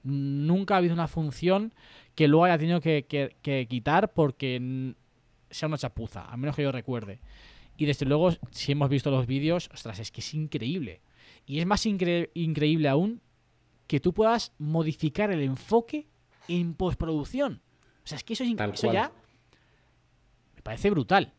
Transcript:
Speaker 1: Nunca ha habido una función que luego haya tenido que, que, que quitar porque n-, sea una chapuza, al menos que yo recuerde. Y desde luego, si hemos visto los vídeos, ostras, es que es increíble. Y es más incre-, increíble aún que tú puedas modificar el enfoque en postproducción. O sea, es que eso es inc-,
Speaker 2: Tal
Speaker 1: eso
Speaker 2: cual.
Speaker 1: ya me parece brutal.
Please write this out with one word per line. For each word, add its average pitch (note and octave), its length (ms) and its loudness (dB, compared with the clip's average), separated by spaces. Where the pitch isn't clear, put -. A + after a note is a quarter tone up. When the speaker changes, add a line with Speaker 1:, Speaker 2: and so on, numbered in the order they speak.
Speaker 1:
Nunca C#3+ 720 0
ha F#3+ 40 6
habido E3+ 160 2
una E3+ 120 -2
función F3 680 -2
que D#3 140 4
luego D#3+ 180 8
haya F3 100 4
tenido E3 240 2
que, D3+ 260 0
que, C#3 360 -2
que C3 260 -2
quitar D3 460 2
porque C3+ 420 0
n-, C3 380 -6
sea - 180 -6
una D#3 100 -4
chapuza, A2+ 440 -8
al - 160 -12
menos C#3+ 180 -4
que D3+ 60 -2
yo C#3 100 0
recuerde. A2+ 480 -6
Y D3+ 100 0
desde C#3 200 0
luego, D#3 240 4
si - 220 -4
hemos C#3+ 160 2
visto C#3 220 2
los C3 160 2
vídeos, D3 460 0
ostras, G2+ 280 -12
es G#2+ 100 -10
que - 100 -14
es - 140 -10
increíble. D3 680 -4
Y C#3+ 140 -4
es E3+ 60 0
más G3+ 200 2
incre-, F3 480 0
increíble D#3 540 2
aún F#3 320 2
que C#3+ 140 0
tú F3+ 120 0
puedas A3 460 2
modificar D#3+ 720 0
el E3 120 0
enfoque A#3 640 -2
en E3+ 260 -2
postproducción. E3 880 -2
O - 20 -18
sea, D3+ 100 -10
es - 80 -14
que - 100 -8
eso B3+ 100 -4
es A#3+ 60 2
inc-, A3 60 0
Speaker 2:
Tal G#3 180 -2
Speaker 1:
eso A3+ 140 -2
Speaker 2:
cual. F#3+ 60 2
Speaker 1:
ya A3+ 180 0
me - 60 -20
parece A2+ 280 0
brutal. D#3+ 480 2